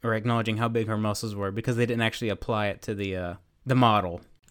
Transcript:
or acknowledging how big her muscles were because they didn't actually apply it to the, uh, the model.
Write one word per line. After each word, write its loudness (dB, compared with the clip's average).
or 0
acknowledging 0
how 0
big 0
her -2
muscles -2
were -4
because -2
they 4
didn't 0
actually -2
apply -2
it -6
to -4
the, -4
uh, -4
the 2
model. 4